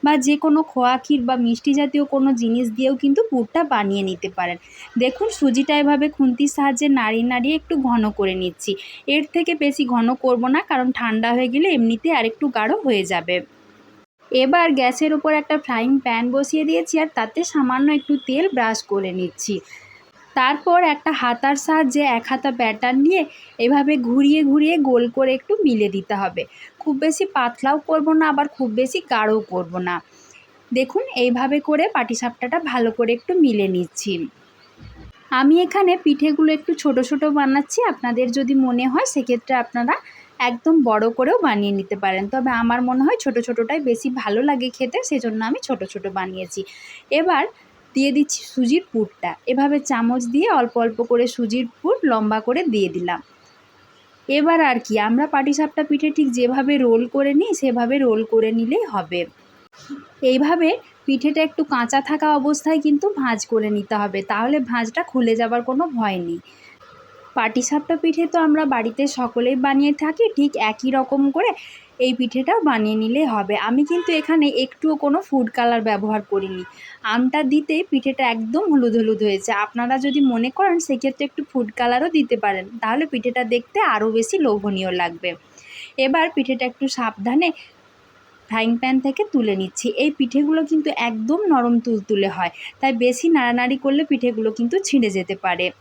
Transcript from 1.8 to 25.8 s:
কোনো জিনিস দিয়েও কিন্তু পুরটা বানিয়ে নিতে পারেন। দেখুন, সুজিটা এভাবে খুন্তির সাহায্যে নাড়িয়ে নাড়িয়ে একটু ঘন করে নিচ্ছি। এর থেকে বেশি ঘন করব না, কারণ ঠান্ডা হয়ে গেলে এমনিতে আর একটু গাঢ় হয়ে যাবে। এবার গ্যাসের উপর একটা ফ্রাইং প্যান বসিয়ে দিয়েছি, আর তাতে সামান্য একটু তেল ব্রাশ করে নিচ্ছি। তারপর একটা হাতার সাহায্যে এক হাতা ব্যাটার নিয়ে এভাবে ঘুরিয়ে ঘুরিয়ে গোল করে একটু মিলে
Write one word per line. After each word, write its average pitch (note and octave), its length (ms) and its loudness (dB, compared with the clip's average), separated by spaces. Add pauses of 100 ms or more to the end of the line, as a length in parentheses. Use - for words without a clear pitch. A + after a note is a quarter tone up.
কোনো C#4 280 2
জিনিস A#3 340 0 (100)
দিয়েও C4 200 2
কিন্তু C#4 320 2
পুরটা B3+ 360 -2
বানিয়ে G3+ 380 0
নিতে F#3 340 -6
পারেন। F3 200 -4 (420)
দেখুন, B3+ 380 0
সুজিটা C#4 460 2
এভাবে C#4+ 260 2
খুন্তির C#4 460 0
সাহায্যে C#4 340 0 (100)
নাড়িয়ে A3+ 340 0
নাড়িয়ে B3+ 280 0
একটু - 140 -6 (120)
ঘন A#3+ 160 2 (140)
করে F#3+ 180 0
নিচ্ছি। F#3 380 -6 (340)
এর D4 260 0
থেকে E4+ 220 -2
বেশি C#4+ 300 -2
ঘন A#3+ 240 0 (140)
করব B3 260 2
না, D4 200 2
কারণ B3+ 240 0
ঠান্ডা A3+ 400 -2
হয়ে B3 200 0
গেলে D#4 220 2
এমনিতে A#3 340 0 (100)
আর A3+ 80 0
একটু A3+ 220 -4
গাঢ় A3+ 240 0 (100)
হয়ে A3 220 2
যাবে। F3 320 -2 (920)
এবার C#4 440 4
গ্যাসের B3+ 400 2
উপর D4+ 200 0
একটা D4+ 240 0
ফ্রাইং B3 420 -2
প্যান A#3 300 -2
বসিয়ে C#4+ 340 0
দিয়েছি, E4 360 -2
আর D#4 140 0
তাতে C4 300 -4
সামান্য C4+ 480 0
একটু D4 220 0 (100)
তেল C#4 280 0
ব্রাশ A3+ 340 0
করে G3 260 -2
নিচ্ছি। F#3 440 -6 (800)
তারপর D4 500 2
একটা D4 260 0
হাতার C4 440 0
সাহায্যে D4 520 0
এক A#3 180 0
হাতা C4 320 -2
ব্যাটার A#3+ 380 0
নিয়ে E4+ 240 4 (380)
এভাবে C#4 340 4 (100)
ঘুরিয়ে C#4 420 4
ঘুরিয়ে D4+ 360 4
গোল B3 300 4
করে C4 240 0
একটু C4+ 180 -4 (100)
মিলে A3 260 2